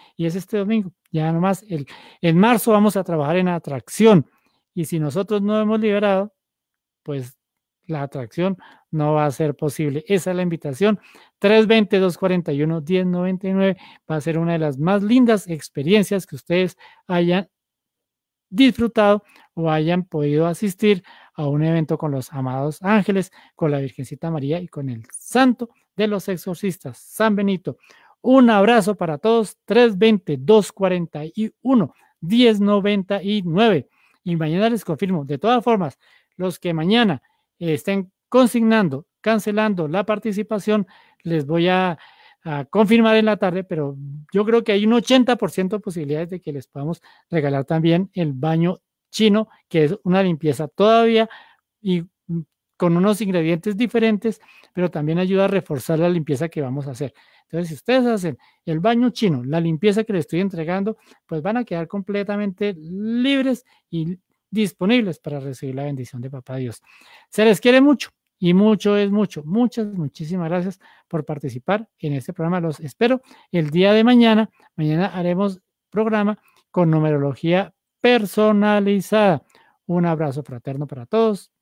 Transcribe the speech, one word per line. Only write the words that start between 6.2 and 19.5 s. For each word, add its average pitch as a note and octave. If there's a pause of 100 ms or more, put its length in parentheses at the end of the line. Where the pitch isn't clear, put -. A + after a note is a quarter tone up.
pues C3+ (500)
la D#3
atracción D3 (340)
no D3+
va D3+
a D3
ser D3
posible. D3
Esa F#3+
es F3+
la F3+
invitación. F3 (360)
Tres G#3+
veinte, G#3+
dos F#3
cuarenta F3+
y C#3+
uno, D#3+
diez F#3
noventa F3+
y -
nueve F#3+ (320)
va D#3+
a D3+
ser D#3+
una E3+
de E3
las D3
más G3
lindas A3+
experiencias F3
que C#3+
ustedes F3 (300)
hayan F3 (1000)
disfrutado G#3+ (300)